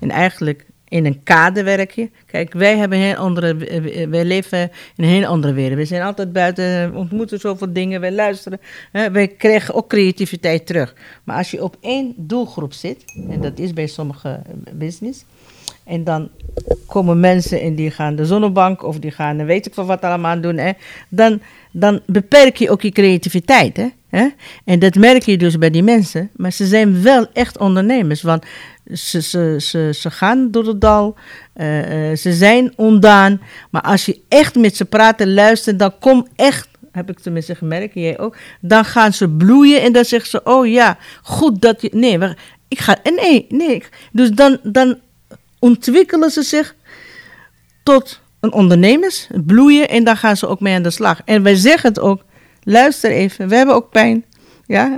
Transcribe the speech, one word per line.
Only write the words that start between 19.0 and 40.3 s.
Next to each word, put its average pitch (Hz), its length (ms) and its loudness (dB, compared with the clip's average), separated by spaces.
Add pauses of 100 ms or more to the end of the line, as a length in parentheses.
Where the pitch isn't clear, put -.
gaan, 151 280 -8
eh, 151 80 -6
weet 185 200 -2
ik 208 80 -18
veel 190 120 -8
wat 185 160 -4
allemaal 170 380 -4
doen, 170 160 -6
hè, 156 140 -4 (380)
dan, 214 320 2 (320)
dan 202 340 0
beperk 254 500 4
je - 140 -2
ook 196 120 0
je 214 80 -2
creativiteit, 185 840 0
hè, 202 100 -4 (220)
hè? 226 200 0 (360)
En 180 140 2
dat 180 160 4
merk 240 280 6
je 196 160 0
dus 170 200 0
bij 160 120 2
die 160 120 0
mensen. 202 540 0
Maar 180 160 -6
ze 196 140 -6
zijn 196 360 2
wel 247 300 4
echt - 260 -4
ondernemers, 196 640 0
want 165 220 -2 (500)
ze, 170 280 -6
ze, 160 380 -2
ze, 156 340 -4
ze 160 160 -10
gaan 247 400 -2
door 220 160 -2
het 214 140 -4
dal, 214 360 2 (360)
eh, 156 580 -4
eh, 160 60 -4
ze 175 160 -2
zijn 226 440 2
ondaan. 202 640 6 (300)
Maar - 120 -4
als - 240 0
je - 220 -6
echt 285 260 4
met 226 220 2
ze 190 80 -4
praat 220 360 2
en 190 140 0
luistert, 208 440 2
dan 196 220 0
kom 254 260 4 (100)
echt, 269 320 0 (240)
heb 180 180 -10
ik 175 80 -14
tenminste 170 360 -8
gemerkt, 170 400 -8
jij 165 240 -6
ook, 226 180 -10 (240)
dan 214 240 2
gaan 214 280 2
ze 190 160 0
bloeien 262 540 6
en 240 100 2
dan 240 120 4
zeggen 233 260 -4